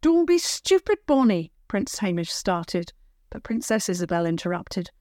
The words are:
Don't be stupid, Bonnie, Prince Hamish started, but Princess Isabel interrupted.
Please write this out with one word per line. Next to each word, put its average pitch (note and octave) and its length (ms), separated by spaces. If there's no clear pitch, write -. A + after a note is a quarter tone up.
Don't E4 240
be F4 120
stupid, - 680
Bonnie, A3 440
Prince - 320
Hamish F3 320
started, E3+ 640
but - 140
Princess A3 460
Isabel F3 360
interrupted. F3 760